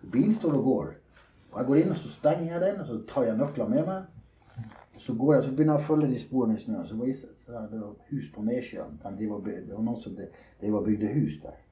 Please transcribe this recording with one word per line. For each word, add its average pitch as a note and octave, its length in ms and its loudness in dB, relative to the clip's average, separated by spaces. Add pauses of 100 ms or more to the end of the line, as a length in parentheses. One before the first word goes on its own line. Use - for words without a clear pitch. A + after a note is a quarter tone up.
(120)
Bilen G#3+ 240 4
står D#3+ 220 0
og A2+ 60 2
går, - 280 0 (600)
og G2+ 80 -10
jeg B2+ 80 -2
går C#3+ 140 6
inn, F#3+ 100 2
og - 60 -2
så - 120 -10
stenger E3 440 0
jeg E3+ 80 -2
den, G3 200 0
og C3 60 -8
så A2+ 200 -6
tar C3 200 0
jeg A2 100 0
nøkler A#2 300 0
med C3+ 200 2
meg. F#3+ 180 -4 (920)
Så - 180 -6
går C#3 180 6
jeg, C#3+ 100 8
så C3+ 80 -2
begynner D3+ 280 4
jeg - 40 -2
å - 40 -6
følge D3+ 240 4
de A#2+ 100 0
sporene A#2 340 2
i F#2 60 -8
snøen, F#2+ 260 -4
så A2 80 -10
viser C3 320 -4
det - 200 -20
seg A#2+ 100 -12
at G#2+ 160 -10
det A2 80 -8
var G#2 160 -12 (140)
hus B2+ 240 -6
på G#2 100 -8
nedsiden, A2+ 580 -4
men G2 140 -8
de G#2+ 120 -4
var F#2+ 120 -6
by-, G2+ 240 -6
det G2 100 -10
var A2 80 -2
noen A#2 200 -2
som F#2+ 120 -10
de, G2 120 -10 (340)
de G#2 100 0
var G2 140 2
bygde G#2+ 300 2
hus G#2 260 2
der. - 160 -14 (140)